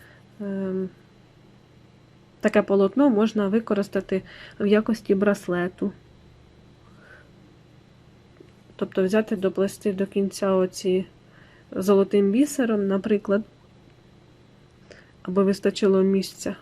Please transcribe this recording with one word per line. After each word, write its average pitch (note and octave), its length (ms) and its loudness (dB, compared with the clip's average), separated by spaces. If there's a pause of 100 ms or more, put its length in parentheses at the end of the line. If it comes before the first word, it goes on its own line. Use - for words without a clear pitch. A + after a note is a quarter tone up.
(420)
ем, F#3+ 480 -6 (1500)
таке G#3 220 0
полотно G3+ 480 2
можна G#3+ 380 0
використати G3 760 -2 (380)
в G#3 80 -2
якості G#3+ 480 2
браслету. F#3+ 760 -2 (2750)
Тобто G3 280 -4
взяти, G#3+ 320 0
доплести G3 580 -2
до F#3+ 120 -4
кінця G3 460 -2
оці F#3 540 0 (680)
золотим G3 600 2
бісером, A3+ 560 0
наприклад, G3+ 560 0 (1800)
аби F#3+ 220 0
вистачило G3 580 2
місця. F#3+ 600 -2